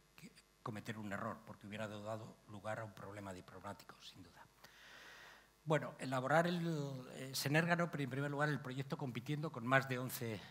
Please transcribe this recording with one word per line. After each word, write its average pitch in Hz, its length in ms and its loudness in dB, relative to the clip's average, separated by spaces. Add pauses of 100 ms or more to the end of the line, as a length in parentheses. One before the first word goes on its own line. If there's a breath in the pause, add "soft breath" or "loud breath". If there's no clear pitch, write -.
(140)
que, - 180 -18 (300)
cometer 107 340 -4
un 104 160 -4
error, 104 320 -2
porque - 220 -14
hubiera 107 220 -4
dado 107 480 -6 (100)
lugar 110 320 -4
a 113 60 -4
un 104 80 -8
problema 98 400 -8
diplomático, 92 680 -12
sin - 220 -16
duda. - 240 -20 (1200 loud breath)
Bueno, 151 340 4
elaborar 135 480 6
el, 156 580 0 (100)
eh, 135 200 -8
Sener 151 320 6
ganó, 170 260 4
en 143 160 0
primer 139 220 0
lugar, 147 180 4
el 143 120 2
proyecto 135 360 -4
compitiendo 147 540 -2
con 117 160 -4
más 135 220 8
de 127 100 2
once 120 420 -2 (100)